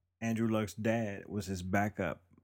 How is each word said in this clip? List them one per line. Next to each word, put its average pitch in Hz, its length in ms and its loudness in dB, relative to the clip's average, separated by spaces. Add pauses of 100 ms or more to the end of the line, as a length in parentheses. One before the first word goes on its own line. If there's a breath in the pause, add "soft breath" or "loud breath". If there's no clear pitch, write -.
(200)
Andrew 113 280 2
Luck's 110 260 2
dad 107 520 0
was 101 200 -4
his 92 160 -4
backup. 98 580 0 (240)